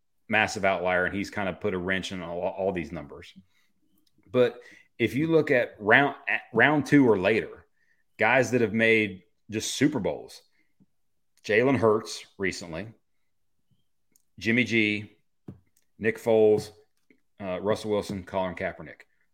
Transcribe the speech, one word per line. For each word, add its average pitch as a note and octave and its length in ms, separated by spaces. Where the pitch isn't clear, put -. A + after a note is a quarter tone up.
massive G#2 380
outlier, F2+ 400
and F2 80
he's G2 160
kinda F#2+ 240
put G2+ 180
a F#2 60
wrench F#2 340
in F#2 80
all, F2 200
all F#2 320
these D#2+ 200
numbers. C#2+ 400
But B2 300
if A2+ 160
you D#3 140
look D#3 220
at B2 280
round, A2+ 360
at A2 140
round C3 320
two C#3 240
or G#2 100
later, F#2 440
guys A#2 320
that A#2+ 120
have G#2 100
made A2 500
just G#2+ 240
Super C#3 260
Bowls, C#2+ 400
Jalen B2 320
Hurts A2+ 480
recently, F2 480
Jimmy A#2 260
G, G#2+ 480
Nick A2 200
Foles, G#2+ 520
uh, F#2 220
Russell G#2 300
Wilson, G2+ 340
Colin F#2 300
Kaepernick. E2+ 480